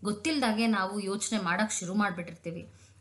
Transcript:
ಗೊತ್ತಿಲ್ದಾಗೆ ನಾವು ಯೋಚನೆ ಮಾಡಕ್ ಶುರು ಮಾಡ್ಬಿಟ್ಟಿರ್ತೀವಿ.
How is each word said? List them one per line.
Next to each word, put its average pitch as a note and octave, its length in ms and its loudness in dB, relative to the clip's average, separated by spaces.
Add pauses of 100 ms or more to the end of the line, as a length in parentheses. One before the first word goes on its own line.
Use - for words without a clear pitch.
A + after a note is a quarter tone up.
ಗೊತ್ತಿಲ್ದಾಗೆ A3+ 640 2
ನಾವು G3+ 340 2
ಯೋಚನೆ G3 380 -2
ಮಾಡಕ್ F#3+ 340 2
ಶುರು F3+ 220 -4
ಮಾಡ್ಬಿಟ್ಟಿರ್ತೀವಿ. E3+ 800 -2 (280)